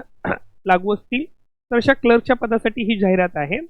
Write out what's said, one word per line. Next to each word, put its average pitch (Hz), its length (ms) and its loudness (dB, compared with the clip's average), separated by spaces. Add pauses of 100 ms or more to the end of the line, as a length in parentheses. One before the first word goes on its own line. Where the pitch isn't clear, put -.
(240)
<clears throat> - 420 -8
लागू 185 280 2
असतील. 247 300 -6 (160)
तर - 360 -8
अशा 240 160 2
क्लर्कच्या 240 440 2
पदासाठी 226 460 -2
ही 214 160 0
जाहिरात 185 380 0
आहे. 151 200 -4 (140)